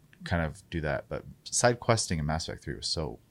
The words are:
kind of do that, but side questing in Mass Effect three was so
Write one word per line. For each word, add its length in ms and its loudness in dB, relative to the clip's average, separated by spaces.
kind 200 2
of 260 -6
do 120 -2
that, 260 0
but 160 -6
side 380 4
questing 400 2
in 60 0
Mass 220 0
Effect 140 -8
three 140 -6
was 100 -6
so 320 -2